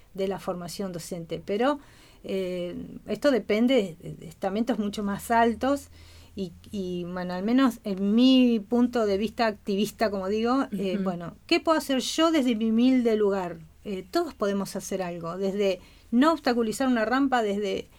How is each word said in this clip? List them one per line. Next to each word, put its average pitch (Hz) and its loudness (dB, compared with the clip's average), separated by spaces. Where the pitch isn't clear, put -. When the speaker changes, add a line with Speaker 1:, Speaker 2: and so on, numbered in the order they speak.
Speaker 1:
de 190 -4
la 185 -4
formación 175 -8
docente, 165 -8
pero, 254 0
eh, 180 -6
esto 220 0
depende 226 2
de, 156 -12
de - -16
estamentos 208 -2
mucho 208 -4
más 202 -6
altos 233 0
y, 185 -8
y, 180 -6
bueno, 180 -6
al 180 -6
menos 247 2
en 202 -2
mi 247 6
punto 240 0
de 196 2
vista 220 -2
activista, 214 -2
como 190 -4
digo, 233 0
eh, 196 -2
Speaker 2:
Ujú. 196 -2
Speaker 1:
bueno, 175 -6
¿qué 339 2
puedo 320 2
hacer 269 0
yo 320 2
desde 254 2
mi 220 0
humilde 240 4
lugar? 196 0
Eh, 185 -8
todos 339 -2
podemos 202 -2
hacer 190 -6
algo, 175 -6
desde 196 0
no 277 6
obstaculizar 240 0
una 233 2
rampa, 254 2
desde 196 -2